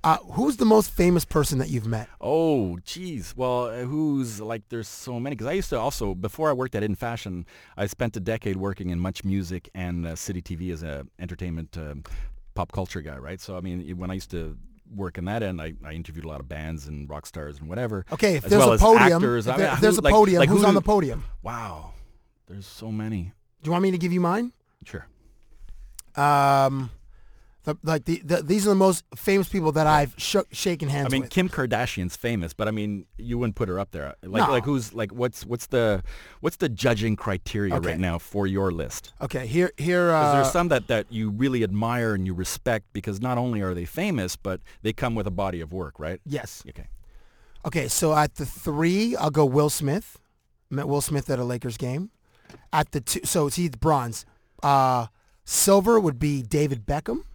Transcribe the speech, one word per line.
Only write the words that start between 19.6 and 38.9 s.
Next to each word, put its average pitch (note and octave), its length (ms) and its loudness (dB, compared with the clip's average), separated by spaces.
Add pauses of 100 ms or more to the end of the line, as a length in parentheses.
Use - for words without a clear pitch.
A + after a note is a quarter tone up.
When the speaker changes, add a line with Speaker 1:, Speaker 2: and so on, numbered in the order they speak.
Speaker 2:
mean, - 80 2
Speaker 1:
if - 40 0
there's G#3+ 160 6
Speaker 2:
who, A3 60 2
Speaker 1:
a - 20 -4
Speaker 2:
like, G3 100 8
Speaker 1:
podium, G3 280 8
Speaker 2:
like, C#3+ 80 8
Speaker 1:
who's G3+ 140 8
Speaker 2:
who G#3+ 40 8
Speaker 1:
on G3+ 60 8
Speaker 2:
do G3+ 80 6
Speaker 1:
the - 40 -8
podium? D#3+ 380 2 (200)
Speaker 2:
Wow. G#2 500 -10 (540)
There's G2 200 -16
so A2 240 -12
many. G#2+ 400 -4 (300)
Speaker 1:
Do D3+ 80 -6
you - 20 0
want F3+ 120 2
me F#3+ 80 2
to F3+ 60 -2
give F3 140 -2
you F3+ 80 0
mine? G3+ 320 0 (320)
Speaker 2:
Sure. - 240 -14 (1080)
Speaker 1:
Um, C#3 720 4 (760)
the, D3+ 160 -4
like, D#3+ 220 -2
the, E3 220 -2
the, E3 180 0
these G3 240 2
are G#3 40 6
the G3 40 6
most F#3+ 300 4 (100)
famous G3 320 2
people D#3+ 240 0
that D3+ 160 4
I've D3 300 4
shook, - 340 -2
shaken D#3 380 -4
hands C#3 160 0
Speaker 2:
I B2+ 40 0
mean, C3+ 120 2
Speaker 1:
with. - 80 -8
Speaker 2:
Kim F#3 180 2
Kardashian's A#2 680 -2
famous, G#2+ 360 -2
but, G#2 140 -2
I A2 40 0
mean, G#2 340 -4 (120)
you A#2+ 200 -6
wouldn't A#2+ 180 -2
put G#2 140 -2
her F#2 100 -2
up G2 120 -6
there. D2 300 -10
Like, G#2+ 240 0
Speaker 1:
No. A#2+ 60 2
Speaker 2:
like, B2 140 2
who's, C3 280 -4
like, G#2 200 -6
what's, A#2+ 320 -4
what's A#2 220 -8
the, A2 360 2 (380)
what's - 160 -4
the E3 100 0
judging A2+ 480 0
criteria G2 600 -4
Speaker 1:
Okay. E2+ 160 -2
Speaker 2:
right D#2+ 80 -4
now F2 180 0
for G2+ 280 -4
your F#2+ 260 0
list? D#2 500 -8